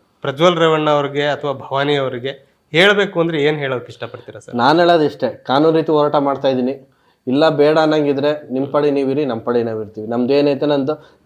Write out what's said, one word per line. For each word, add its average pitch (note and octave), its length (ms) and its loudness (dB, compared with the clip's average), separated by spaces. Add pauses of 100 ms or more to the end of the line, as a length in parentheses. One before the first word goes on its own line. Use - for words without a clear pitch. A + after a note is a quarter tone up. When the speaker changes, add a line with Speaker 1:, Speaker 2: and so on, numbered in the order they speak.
(200)
Speaker 1:
ಪ್ರಜ್ವಲ್ D3+ 360 2
ರೇವಣ್ಣ D#3 340 2
ಅವ್ರಿಗೆ C#3+ 360 0
ಅಥವಾ C#3+ 260 -4
ಭವಾನಿ C3+ 420 -2
ಅವರಿಗೆ C3 540 -6 (240)
ಹೇಳ್ಬೇಕು F#3+ 480 2
ಅಂದ್ರೆ E3 220 0
ಏನ್ D3+ 140 2
ಹೇಳೋಕೆ C3 320 -6
ಇಷ್ಟಪಡ್ತೀರಾ A2+ 520 -16
ಸರ್? - 140 -16
Speaker 2:
ನಾನು C3+ 260 4
ಹೇಳೋದು E3+ 240 4
ಇಷ್ಟೇ, C#3+ 240 -2
ಕಾನೂನು D3+ 480 0
ರೀತಿ D#3+ 160 0
ಹೋರಾಟ D3 240 2
ಮಾಡ್ತಾ C#3 320 0
ಇದ್ದೀನಿ. C3 440 -4 (340)
ಇಲ್ಲ C#3+ 220 2
ಬೇಡ D3+ 300 2
ಅನ್ನಂಗಿದ್ರೆ D3 760 0
ನಿಮ್ C3 200 -2
ಪಾಡಿ D3 180 2
ನೀವಿರಿ, C#3 340 -2
ನಮ್ A#2 160 -4
ಪಾಡಿ A#2+ 220 0
ನಾವಿರ್ತೀವಿ. A2 440 -8
ನಮ್ದು A#2+ 260 -2
ಏನೈತೆ C#3+ 340 0
ನಂದು, D3 600 -4